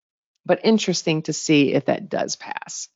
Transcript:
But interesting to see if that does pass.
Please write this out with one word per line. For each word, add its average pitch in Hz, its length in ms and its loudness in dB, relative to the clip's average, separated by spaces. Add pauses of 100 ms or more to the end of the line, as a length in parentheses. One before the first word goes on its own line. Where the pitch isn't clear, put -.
(460)
But - 180 0
interesting 175 600 0
to 156 100 -4
see 143 400 4
if - 120 0
that - 240 -2
does - 280 -4
pass. - 580 -10